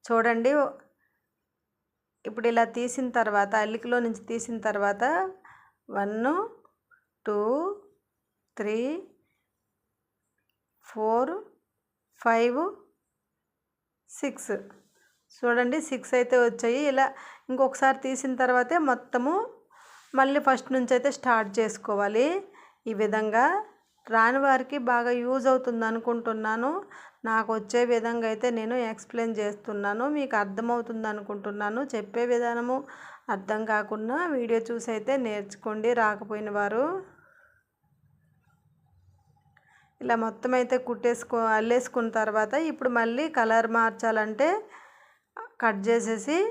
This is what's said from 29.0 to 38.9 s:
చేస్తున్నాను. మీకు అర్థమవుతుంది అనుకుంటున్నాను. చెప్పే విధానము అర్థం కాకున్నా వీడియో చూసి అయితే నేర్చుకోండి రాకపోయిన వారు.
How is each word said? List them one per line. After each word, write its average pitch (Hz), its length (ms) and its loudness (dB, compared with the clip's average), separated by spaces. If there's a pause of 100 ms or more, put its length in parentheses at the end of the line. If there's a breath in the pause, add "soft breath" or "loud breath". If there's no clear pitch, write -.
చేస్తున్నాను. 208 720 -4
మీకు 277 260 -2
అర్థమవుతుంది 226 720 -2
అనుకుంటున్నాను. 208 800 -6
చెప్పే 226 400 -4
విధానము 240 500 0 (540 loud breath)
అర్థం 208 360 -2
కాకున్నా 214 520 -2 (100)
వీడియో 240 320 0
చూసి 226 320 -6
అయితే 220 260 -2
నేర్చుకోండి 214 760 -2
రాకపోయిన 214 560 0
వారు. 208 340 0 (3250 soft breath)